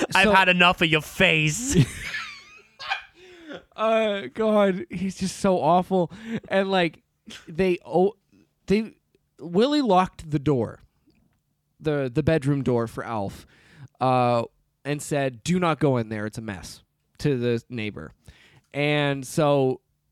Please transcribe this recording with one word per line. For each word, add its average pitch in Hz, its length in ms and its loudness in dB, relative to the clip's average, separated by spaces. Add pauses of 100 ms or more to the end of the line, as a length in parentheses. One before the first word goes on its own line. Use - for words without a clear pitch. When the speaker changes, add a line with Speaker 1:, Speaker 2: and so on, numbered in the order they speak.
(160)
Speaker 1:
I've 190 80 6
Speaker 2:
so 226 100 4
Speaker 1:
had 190 160 6
enough 180 320 4
of 175 80 2
your 151 120 2
face. 170 760 0 (140)
<laughs> - 40 -14 (1800)
Speaker 2:
Uh, 220 480 0 (100)
God, 208 560 2
he's 185 260 -6
just 190 220 -6
so 185 240 2
awful. 175 500 2 (380)
And, 196 220 0
like, 180 320 -2 (440)
they, 180 380 0
oh, 175 280 2 (520)
they, 214 280 0 (460)
Willie 226 420 2
locked 185 480 0
the 151 100 -2
door, 131 400 -2 (1000)
the, 143 340 -4
the 151 100 0
bedroom 143 400 2
door 120 240 0
for 117 180 -10
Alf, 101 400 -6 (560)
uh, 123 420 2 (400)
and 143 180 -4
said, 135 420 -4
"Do 180 160 2
not 165 200 0
go 139 180 2
in 113 120 -4
there. 107 160 -6
It's 107 120 -10
a 117 40 -10
mess," 101 400 -12 (380)
to 147 180 0
the 120 320 0
neighbor. 104 440 -10 (600)
And 143 520 -2
so 143 560 2 (300)